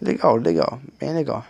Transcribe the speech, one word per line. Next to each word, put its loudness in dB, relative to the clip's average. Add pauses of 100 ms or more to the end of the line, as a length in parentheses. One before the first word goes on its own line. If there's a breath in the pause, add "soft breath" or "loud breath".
legal, 2
legal. 2 (200)
Bem -4
legal. -4